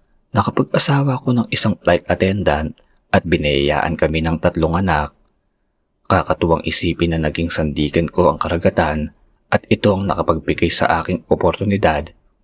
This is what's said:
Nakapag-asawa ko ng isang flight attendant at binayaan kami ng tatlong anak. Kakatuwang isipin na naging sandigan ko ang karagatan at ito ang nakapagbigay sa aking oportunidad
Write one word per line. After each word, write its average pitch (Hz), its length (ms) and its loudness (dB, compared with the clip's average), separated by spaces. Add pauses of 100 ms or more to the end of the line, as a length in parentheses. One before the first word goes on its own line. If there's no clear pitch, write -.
(360)
Nakapag-asawa 139 880 0
ko 123 80 0
ng 120 160 0
isang - 320 -2
flight 87 240 2
attendant 87 720 -2 (320)
at 98 160 2
binayaan 73 720 0
kami 80 240 0
ng 82 240 0
tatlong 82 320 0
anak. 80 400 0 (920)
Kakatuwang 85 560 0
isipin 85 480 -2
na 80 80 0
naging 82 320 -2
sandigan 76 560 0
ko 87 240 4
ang 76 80 -8
karagatan 82 720 0 (320)
at - 240 0
ito 107 240 2
ang 98 160 -2
nakapagbigay 82 560 -2
sa - 320 0
aking 92 320 -4
oportunidad 85 800 0 (320)